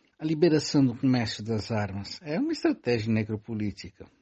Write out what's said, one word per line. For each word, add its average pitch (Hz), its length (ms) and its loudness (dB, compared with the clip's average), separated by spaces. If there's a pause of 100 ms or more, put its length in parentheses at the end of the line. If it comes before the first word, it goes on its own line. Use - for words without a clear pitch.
(180)
A 156 60 -4
liberação 156 600 4
do 120 80 2
comércio 123 480 0
das 107 300 -4
armas 101 500 -4
é 156 160 -6
uma 302 140 -2
estratégia 120 640 0
necropolítica. 107 920 -4 (160)